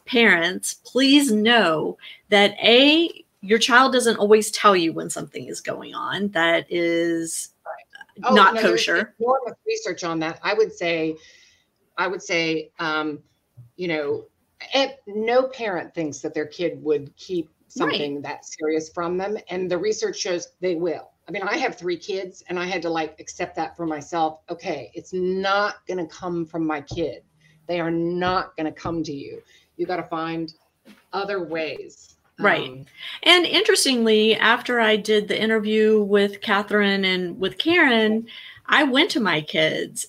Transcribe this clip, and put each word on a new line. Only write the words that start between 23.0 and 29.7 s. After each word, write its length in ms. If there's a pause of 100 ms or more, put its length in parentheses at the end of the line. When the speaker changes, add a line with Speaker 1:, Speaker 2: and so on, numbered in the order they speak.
Speaker 2:
accept 380
that 200
for 80
myself. 640
Okay, 460
it's 180
not 760
gonna 180
come 400
from 200
my 160
kid. 420 (420)
They 140
are 100
not 680
gonna 160
come 300
to 100
you. 300 (340)